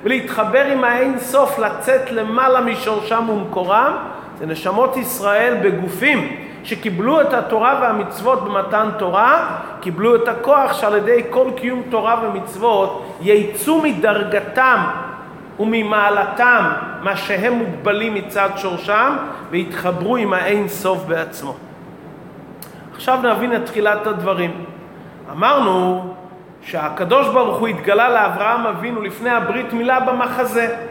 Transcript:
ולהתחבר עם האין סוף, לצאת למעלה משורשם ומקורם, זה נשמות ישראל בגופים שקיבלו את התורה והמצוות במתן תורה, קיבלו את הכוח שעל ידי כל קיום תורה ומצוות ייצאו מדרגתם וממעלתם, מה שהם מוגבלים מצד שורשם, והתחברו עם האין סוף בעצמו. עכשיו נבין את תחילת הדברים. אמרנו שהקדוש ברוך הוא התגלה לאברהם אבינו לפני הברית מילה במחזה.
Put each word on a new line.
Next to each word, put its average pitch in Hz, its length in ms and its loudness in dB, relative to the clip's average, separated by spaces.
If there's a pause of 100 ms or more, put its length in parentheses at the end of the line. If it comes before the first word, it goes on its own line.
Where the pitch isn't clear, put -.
ולהתחבר 226 600 2
עם 269 180 2
האין 247 360 2
סוף, 262 400 2
לצאת 254 520 0
למעלה 240 500 2
משורשם 226 680 -2
ומקורם, 202 640 2 (460)
זה 160 60 -6
נשמות 202 520 0
ישראל 214 640 2
בגופים 190 760 0 (280)
שקיבלו 226 580 0
את 269 120 2
התורה 240 480 2
והמצוות 220 600 0
במתן 202 540 0
תורה, 208 600 2 (220)
קיבלו 196 360 2
את 233 120 2
הכוח 262 460 2
שעל 208 220 0
ידי 226 340 4
כל 254 260 2
קיום 247 340 -4
תורה 226 340 2
ומצוות 196 1000 -2
ייצאו 214 600 2
מדרגתם 214 1000 2 (800)
וממעלתם, 214 1120 2 (320)
מה 190 120 -2
שהם 202 380 -2
מוגבלים 208 600 -2
מצד 196 420 -2
שורשם, 208 640 0 (340)
והתחברו 175 640 -2
עם 208 180 0
האין 190 340 0
סוף 180 360 -2
בעצמו. 156 520 -6 (1400)
עכשיו 254 280 0
נבין 233 320 2
את 233 100 -2
תחילת 208 420 0
הדברים. 175 440 -2 (800)
אמרנו 185 720 2 (640)
שהקדוש 180 600 0
ברוך 254 300 2
הוא 226 100 0
התגלה 208 420 2
לאברהם 220 560 2
אבינו 220 360 -4
לפני 214 280 -6
הברית 240 440 -2
מילה 247 260 2
במחזה. 247 760 0 (160)